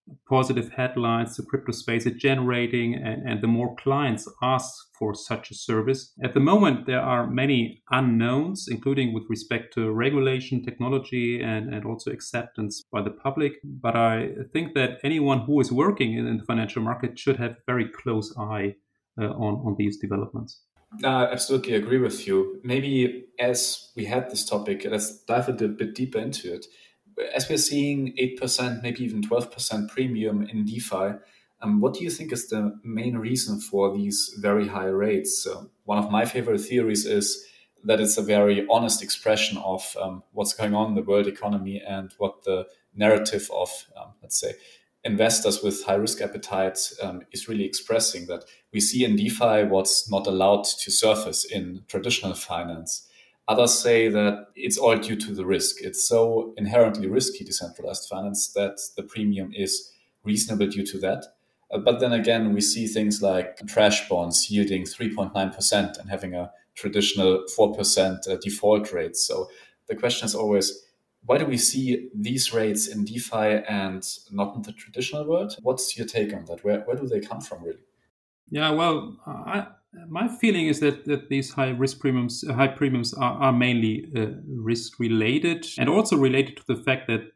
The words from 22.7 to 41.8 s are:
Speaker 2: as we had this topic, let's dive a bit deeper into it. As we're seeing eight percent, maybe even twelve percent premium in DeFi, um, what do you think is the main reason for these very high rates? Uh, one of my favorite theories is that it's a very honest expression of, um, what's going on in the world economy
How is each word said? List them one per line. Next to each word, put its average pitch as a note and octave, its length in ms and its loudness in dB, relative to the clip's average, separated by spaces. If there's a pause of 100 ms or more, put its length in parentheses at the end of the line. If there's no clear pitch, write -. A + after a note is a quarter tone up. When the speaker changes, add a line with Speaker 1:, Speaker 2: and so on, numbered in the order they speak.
Speaker 2:
as - 560 -2
we A2 120 -6
had B2 240 -2
this G#2+ 140 -6
topic, G#2 460 -4
let's G#2 340 -4
dive B2 240 0
a C3 40 -2
bit A2 420 -4
deeper B2+ 240 -4
into A#2 340 -6
it. A2 140 -12 (680)
As C3+ 120 -2
we're D3+ 120 0
seeing C#3+ 580 0
eight B2+ 240 -2
percent, B2 420 -2
maybe A#2+ 220 -6
even G#2+ 160 -4
twelve A#2+ 320 -2
percent G#2+ 380 -6
premium A2 520 -2
in G#2+ 220 -2
DeFi, G#2 540 -4 (420)
um, G#2 180 2
what - 140 4
do - 100 -8
you E2+ 60 -4
think D#3+ 240 -6
is - 160 -6
the G#2+ 340 -4
main A#2 360 -4
reason A2 420 -2
for G2 340 0
these G2+ 460 -2
very G2+ 260 2
high G2 200 -4
rates? G2 600 0
Uh, - 180 -8 (200)
one G#2 140 0
of G#2 120 0
my A2 140 4
favorite A#2 380 0
theories A2 420 2
is - 420 0 (380)
that G#2+ 160 4
it's G#2 160 4
a G#2+ 60 2
very G2+ 480 6
honest A2+ 320 4
expression G#2+ 560 0
of, F#2+ 420 -4
um, F#2+ 220 -6 (100)
what's G2+ 220 -2
going G#2 200 0
on A2 140 2
in G#2+ 60 -2
the G2 80 0
world G2+ 240 4
economy G2+ 600 -4